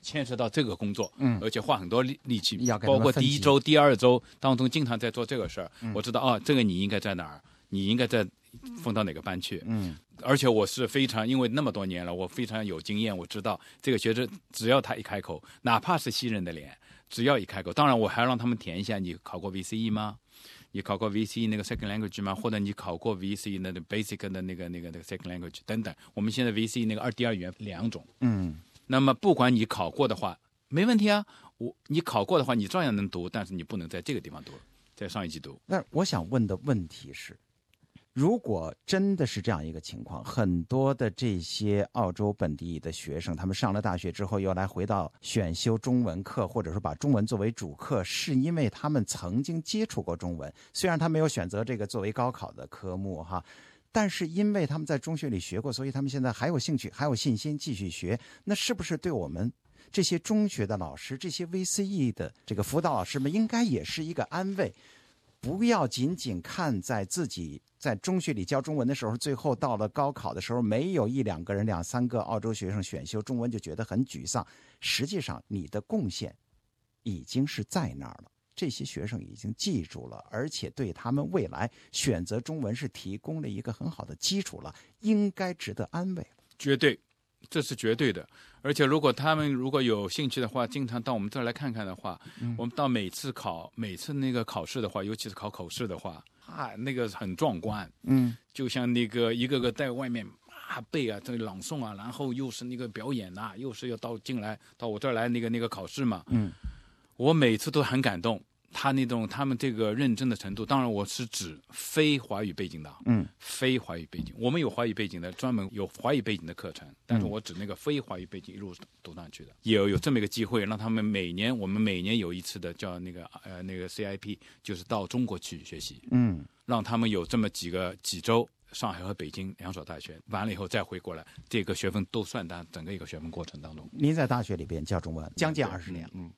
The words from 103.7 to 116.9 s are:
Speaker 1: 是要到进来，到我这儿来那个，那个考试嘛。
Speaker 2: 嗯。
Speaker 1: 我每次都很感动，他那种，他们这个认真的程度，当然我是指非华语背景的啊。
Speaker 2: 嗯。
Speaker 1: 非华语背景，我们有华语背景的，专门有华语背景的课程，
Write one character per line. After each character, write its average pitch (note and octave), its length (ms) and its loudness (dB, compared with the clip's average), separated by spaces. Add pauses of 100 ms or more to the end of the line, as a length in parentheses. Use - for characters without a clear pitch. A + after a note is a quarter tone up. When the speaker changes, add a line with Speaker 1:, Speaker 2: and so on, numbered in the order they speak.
Speaker 1:
是 B2+ 140 -10
要 A#2 100 -4
到 A#2+ 220 -6
进 B2 200 -6
来， G#2+ 200 -6 (180)
到 A#2+ 100 -4
我 G#2+ 120 -2
这 C3+ 80 -2
儿 C3 60 2
来 A#2 140 2
那 A#2+ 140 2
个， A#2 80 -2
那 A#2 100 0
个 A#2 80 0
考 - 200 -6
试 C3+ 180 -2
嘛。 G2+ 220 0
Speaker 2:
嗯。 G#2 240 2 (640)
Speaker 1:
我 C#3 160 6
每 B2+ 240 6
次 D3+ 140 -4
都 D3 100 4
很 B2+ 180 2
感 G#2 220 2
动， A2+ 180 0 (320)
他 - 200 0
那 C3+ 140 4
种， A#2 220 0
他 C#3 180 -2
们 C3 120 0
这 C3+ 140 0
个 G#2+ 220 2
认 B2 220 4
真 B2+ 140 0
的 A2+ 60 2
程 G2 200 -8
度， G#2+ 100 -4
当 C#3 140 4
然 A#2+ 120 2
我 G2+ 140 0
是 A#2+ 220 -6
指 E2+ 320 -8 (100)
非 D3+ 480 2
华 G#2+ 260 -4
语 F#2+ 100 -2
背 F#2+ 140 -4
景 D#2+ 160 -10
的 D2+ 60 -14
啊。 - 160 -20
Speaker 2:
嗯。 A2 220 4 (120)
Speaker 1:
非 C3 380 0
华 F2 200 -6
语 D#2+ 100 -10
背 - 120 -10
景， - 180 -6
我 A#2 120 2
们 E3 120 2
有 B2 80 0
华 A#2+ 180 -2
语 A2 60 -2
背 G#2 140 -2
景 F2 140 -8
的， F2+ 120 -8
专 B2+ 200 -2
门 G2 180 0
有 G2+ 140 -4 (140)
华 C3 140 2
语 C3+ 80 2
背 G#2 140 0
景 E2 120 -10
的 E2+ 60 -10
课 E2+ 180 -10
程， - 160 -16 (180)